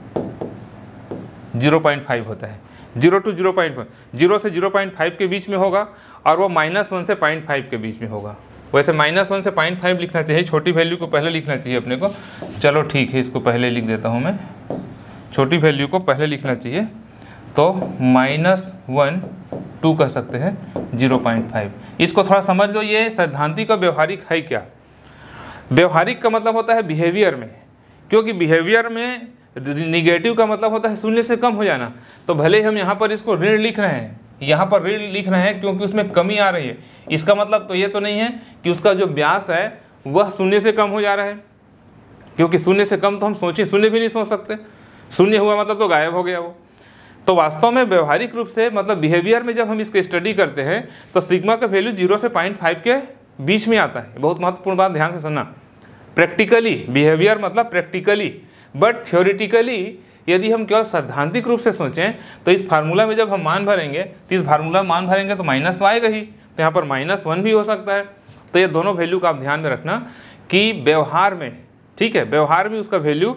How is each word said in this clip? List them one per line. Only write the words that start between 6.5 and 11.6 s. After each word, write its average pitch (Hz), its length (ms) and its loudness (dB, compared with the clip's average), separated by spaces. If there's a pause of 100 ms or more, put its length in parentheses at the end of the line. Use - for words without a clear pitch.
वन 180 100 -4
से 190 120 -2
पॉइंट 156 300 -2
फ़ाइव 139 260 -4
के - 60 -6
बीच 110 240 -8
में 113 80 -8
होगा। 104 260 -10 (380)
वैसे 143 200 4
माइनस 165 380 2
वन 196 100 -2
से 196 100 -2
पॉइंट 180 280 -2
फ़ाइव 180 200 0
लिखना 170 220 -4
चाहिए, 156 220 0
छोटी 170 280 -2
value 170 260 0
को 170 100 -8
पहले 160 220 0
लिखना 151 280 -4
चाहिए 123 200 -4